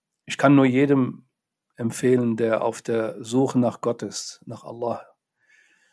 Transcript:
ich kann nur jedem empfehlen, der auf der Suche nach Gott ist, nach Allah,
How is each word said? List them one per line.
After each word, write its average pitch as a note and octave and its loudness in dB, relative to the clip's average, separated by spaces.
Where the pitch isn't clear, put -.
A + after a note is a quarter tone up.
ich - -10
kann C#3 6
nur C#3 6
jedem C3 2
empfehlen, A#2+ 0
der A2+ 0
auf A#2 -4
der A2+ -4
Suche C3 0
nach A#2+ 0
Gott A#2+ -4
ist, - -12
nach A#2 -16
Allah, A#2 -8